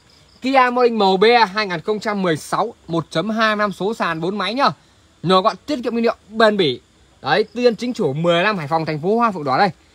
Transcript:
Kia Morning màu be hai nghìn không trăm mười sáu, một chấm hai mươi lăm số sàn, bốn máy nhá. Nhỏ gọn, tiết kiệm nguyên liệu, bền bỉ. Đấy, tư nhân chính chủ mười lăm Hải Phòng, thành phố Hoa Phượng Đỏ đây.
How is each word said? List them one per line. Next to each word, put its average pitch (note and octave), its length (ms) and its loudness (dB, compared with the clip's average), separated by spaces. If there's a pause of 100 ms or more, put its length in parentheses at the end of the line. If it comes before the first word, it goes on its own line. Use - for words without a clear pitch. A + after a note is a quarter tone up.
(420)
Kia B3+ 320 2
Morning A#3+ 240 2
màu F#3+ 200 4
be A3+ 280 4
hai G3+ 220 -4
nghìn F3 140 -6
không G#3+ 180 -4
trăm G#3 220 -4
mười E3+ 160 0
sáu, G3+ 360 -4 (140)
một E3 220 -4
chấm F3+ 200 -4
hai A3 260 0
mươi G#3 80 -2
lăm G#3 80 -2
số F#3+ 220 -4
sàn, E3+ 280 -4
bốn F#3+ 160 -4
máy G3 160 -4
nhá. C4 160 2 (540)
Nhỏ F#3 180 4
gọn, G3+ 140 0 (100)
tiết C#4+ 180 -4
kiệm A3+ 100 -4
nguyên A#3 100 0
liệu, A#3 120 0 (140)
bền G#3+ 280 2
bỉ. D3 240 0 (400)
Đấy, E3 220 0
tư A3+ 180 -8
nhân A#3+ 140 4
chính B3 180 -6
chủ D#3+ 200 -2
mười E3+ 300 2
lăm G#3+ 140 0
Hải F3 100 -8
Phòng, D#3+ 180 -2
thành D3+ 160 -4
phố G3+ 160 0
Hoa A#3 140 2
Phượng F3 120 -8
Đỏ C3+ 140 0
đây. G3 120 4 (260)